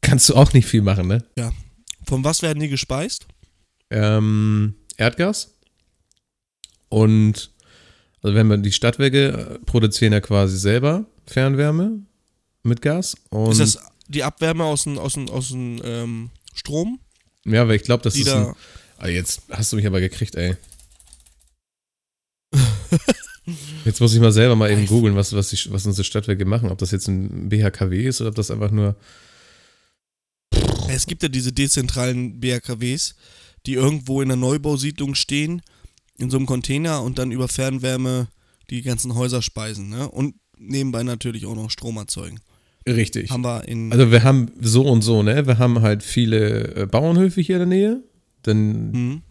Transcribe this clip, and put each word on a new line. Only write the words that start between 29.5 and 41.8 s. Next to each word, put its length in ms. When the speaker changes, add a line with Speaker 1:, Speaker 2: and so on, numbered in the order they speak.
Speaker 2:
Es 180
gibt 160
ja 60
diese 240
dezentralen 880
B 140
H 60
K 200
Ws, 340
die 80
irgendwo 480
in 80
einer 100
Neubausiedlung 760
stehen, 480
in 140
so 60
einem 100
Container 560
und 160
dann 140
über 160
Fernwärme 800
die 120
ganzen 320
Häuser 280
speisen, 480
ne? 180
Und 280
nebenbei 440
natürlich 440
auch 100
noch 140
Strom 260